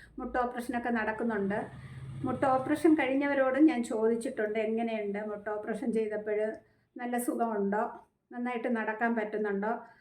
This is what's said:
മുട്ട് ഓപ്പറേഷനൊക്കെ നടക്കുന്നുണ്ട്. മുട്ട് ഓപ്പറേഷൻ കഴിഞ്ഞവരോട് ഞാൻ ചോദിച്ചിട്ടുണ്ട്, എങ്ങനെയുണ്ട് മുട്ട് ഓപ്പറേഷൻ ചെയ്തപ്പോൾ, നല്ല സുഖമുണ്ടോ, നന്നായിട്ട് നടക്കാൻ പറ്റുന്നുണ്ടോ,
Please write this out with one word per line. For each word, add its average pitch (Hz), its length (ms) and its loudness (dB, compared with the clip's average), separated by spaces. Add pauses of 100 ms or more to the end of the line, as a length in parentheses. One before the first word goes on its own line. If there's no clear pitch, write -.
(180)
മുട്ട് 254 200 -4
ഓപ്പറേഷനൊക്കെ 240 520 -2
നടക്കുന്നുണ്ട്. 214 1000 -2 (340)
മുട്ട് 254 220 0
ഓപ്പറേഷൻ 302 480 4
കഴിഞ്ഞവരോട് 269 640 2
ഞാൻ 247 260 6
ചോദിച്ചിട്ടുണ്ട്, 220 720 0
എങ്ങനെയുണ്ട് 214 680 -2
മുട്ട് 208 220 -6
ഓപ്പറേഷൻ 220 420 -2
ചെയ്തപ്പോൾ, 214 680 -2 (380)
നല്ല 247 220 -4
സുഖമുണ്ടോ, 226 720 0 (420)
നന്നായിട്ട് 240 440 -2
നടക്കാൻ 220 380 0
പറ്റുന്നുണ്ടോ, 208 640 -2 (220)